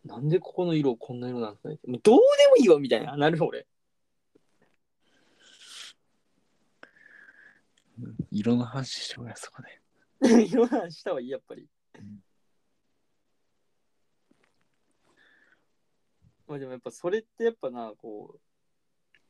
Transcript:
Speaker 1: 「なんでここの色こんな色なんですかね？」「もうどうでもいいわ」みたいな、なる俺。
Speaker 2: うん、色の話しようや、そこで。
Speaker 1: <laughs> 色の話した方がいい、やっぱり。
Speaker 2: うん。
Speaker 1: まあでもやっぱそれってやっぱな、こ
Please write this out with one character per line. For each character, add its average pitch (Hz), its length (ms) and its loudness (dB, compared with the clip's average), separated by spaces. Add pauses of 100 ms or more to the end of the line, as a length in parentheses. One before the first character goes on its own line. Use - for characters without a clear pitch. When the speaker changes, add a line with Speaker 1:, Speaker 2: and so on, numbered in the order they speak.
(160)
Speaker 1:
「な 120 60 -12
ん 151 80 -4
で 175 100 0
こ - 140 -12
こ 180 120 -4
の 170 80 -2
色 139 220 0
こ - 180 -16
ん 123 60 -12
な 123 80 -10
色 123 140 -8
な 107 100 -8
ん 104 40 -20
で - 20 -20
す - 60 -20
か 120 60 -12
ね？」 - 160 -14
「も 123 120 -8
う - 40 -12
ど 220 140 8
う 392 40 8 (180)
で 571 140 8
も 523 40 10
い 294 80 6
い 196 60 6
わ」 151 100 8
み 139 80 -4
た 120 80 2
い 110 100 -4
な、 139 120 -10
な 147 120 2
る 165 140 0
俺。 - 240 -6 (4000)
Speaker 2:
う 117 80 -14
ん、 113 80 -18 (160)
色 113 240 -2
の 123 80 -2
話 127 380 -10
し - 100 -12
よ 123 120 -14
う 120 40 -16
や、 110 80 -16
そ - 160 -20
こ - 100 -20
で。 - 200 -20 (400)
Speaker 1:
<laughs> 226 260 6
色 226 140 0
の 240 60 2
話 175 320 -6
し - 40 -20
た 202 60 -8
方 170 60 -4
が 131 60 -8
い 120 40 -14
い、 127 40 -14
や 131 80 -8
っ - 40 -14
ぱ - 140 -20
り。 - 120 -20 (320)
Speaker 2:
う - 20 -20
ん。 104 220 -20 (4000)
Speaker 1:
ま 147 80 -12
あ 139 40 -10
で 135 60 -12
も 127 60 -14
や 127 60 -14
っ - 40 -18
ぱ 120 100 -12
そ - 180 -10
れ 214 100 -2
っ - 40 -6
て - 200 -12
や 233 80 0
っ 226 40 -18
ぱ 135 160 -8
な、 117 260 -12
こ 107 420 -18 (920)